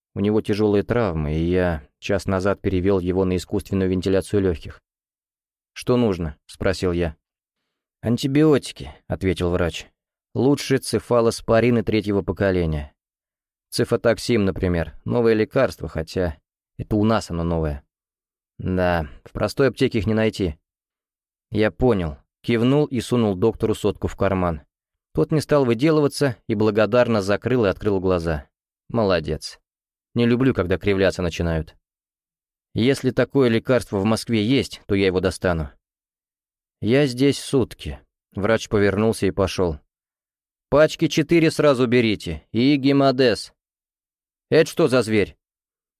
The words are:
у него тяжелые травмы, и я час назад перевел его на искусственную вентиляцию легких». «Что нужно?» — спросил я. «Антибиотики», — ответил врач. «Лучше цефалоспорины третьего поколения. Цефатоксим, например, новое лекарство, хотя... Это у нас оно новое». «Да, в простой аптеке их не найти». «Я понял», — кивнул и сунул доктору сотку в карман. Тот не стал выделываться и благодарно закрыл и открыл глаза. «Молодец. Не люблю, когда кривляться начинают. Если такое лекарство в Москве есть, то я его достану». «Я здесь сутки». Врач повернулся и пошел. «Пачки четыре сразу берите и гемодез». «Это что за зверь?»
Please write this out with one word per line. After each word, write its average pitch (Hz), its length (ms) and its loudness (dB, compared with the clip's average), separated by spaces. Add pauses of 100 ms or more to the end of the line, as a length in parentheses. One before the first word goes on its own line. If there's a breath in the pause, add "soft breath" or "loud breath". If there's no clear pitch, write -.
(160)
у 101 60 -4
него 107 200 2
тяжелые 104 420 0
травмы, 80 520 -2
и 80 80 0
я 87 400 0 (160)
час 98 260 -4
назад 95 360 -2
перевел 95 380 0
его 90 260 0
на 92 100 0
искусственную 95 540 -4
вентиляцию 95 520 0
легких». 87 400 -4 (920)
«Что - 240 -2
нужно?» — 87 480 -2
спросил 92 480 -4
я. 85 240 -4 (840)
«Антибиотики», — 135 920 0 (140)
ответил 87 440 -2
врач. 87 360 -2 (460)
«Лучше 135 440 0
цефалоспорины 117 1040 0
третьего 101 380 0
поколения. 85 720 -2 (800)
Цефатоксим, 113 760 0
например, 87 480 -2 (100)
новое 113 300 2
лекарство, 107 560 -2
хотя... 82 480 -6 (400)
Это - 180 -4
у 104 80 2
нас 110 260 0
оно 85 140 -4
новое». 80 400 -4 (760)
«Да, 90 520 -2 (160)
в - 80 -20
простой 131 340 -2
аптеке 120 320 -2
их 98 80 -4
не 110 60 0
найти». 104 440 -2 (920)
«Я 107 200 0
понял», — 92 460 0 (240)
кивнул 123 440 2
и 120 160 -4
сунул 110 340 0
доктору 107 400 0
сотку - 320 -4
в - 80 -6
карман. 92 460 -2 (520)
Тот 156 200 0
не 156 80 2
стал 143 240 2
выделываться 139 720 0 (100)
и 110 80 -2
благодарно 107 640 2
закрыл 104 440 0
и 95 40 2
открыл 98 300 -2
глаза. 85 480 -2 (400)
«Молодец. 87 720 -2 (560)
Не 120 100 2
люблю, 120 280 2
когда 90 240 -2
кривляться 95 440 0
начинают. 82 540 -4 (1000)
Если 127 380 0
такое 127 380 2
лекарство 113 500 0
в 98 60 0
Москве 110 380 0
есть, 117 440 -2
то 101 80 -2
я 98 120 2
его 90 120 0
достану». 87 500 -2 (1120)
«Я 127 240 2
здесь 127 340 0
сутки». - 600 -4 (340)
Врач 107 360 -2
повернулся 104 580 0
и 90 40 0
пошел. 87 480 -2 (880)
«Пачки 151 380 2
четыре 160 440 2
сразу 135 360 2
берите 110 640 0
и 131 240 2
гемодез». 135 800 2 (960)
«Это 156 200 4
что 165 180 0
за 123 140 2
зверь?» 104 360 0 (640)